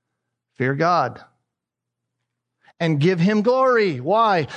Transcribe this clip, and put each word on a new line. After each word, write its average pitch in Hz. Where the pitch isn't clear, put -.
"Fear 131
God 156
and 160
give 175
him 208
glory." 233
Why? 185